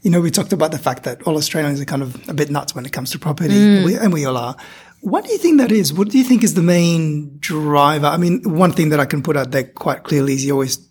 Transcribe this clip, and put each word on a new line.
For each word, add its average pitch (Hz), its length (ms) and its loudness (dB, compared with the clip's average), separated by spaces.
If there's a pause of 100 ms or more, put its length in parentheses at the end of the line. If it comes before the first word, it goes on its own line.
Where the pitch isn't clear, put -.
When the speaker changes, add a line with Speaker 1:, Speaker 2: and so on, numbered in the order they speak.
Speaker 1:
you 180 100 0
know, 175 100 4
we 170 80 0
talked - 240 -2
about 160 180 0
the 156 60 -8
fact 131 260 -6
that 123 200 -10
all 160 140 -2
Australians 147 440 -4
are 139 40 -6
kind 139 180 -4
of 127 260 -12
a - 40 -8
bit 143 180 -2
nuts 143 240 -6
when 127 100 -10
it 135 60 -12
comes 131 200 -10
to 139 80 -10
property, 151 340 -2
Speaker 2:
Mm. 202 320 6
Speaker 1:
we, 190 120 2
and 220 160 2
we 147 120 -2
all 127 120 -2
are. 120 180 -6 (440)
What 285 260 -4
do - 60 -6
you 415 80 -2
think 330 200 4
that 240 120 2
is? 180 220 2
What 202 160 0
do 262 80 2
you 262 60 6
think 254 200 4
is 180 100 2
the 175 80 2
main 165 800 0
driver? 147 680 2
I 151 100 0
mean, 175 260 0
one 175 300 2
thing 156 160 0
that 147 100 2
I 139 60 2
can 143 180 -4
put 151 140 -2
out 131 140 -4
there 135 120 -2
quite - 400 -6
clearly 139 300 0
is 135 120 -4
you 139 80 -2
always 135 240 -2 (140)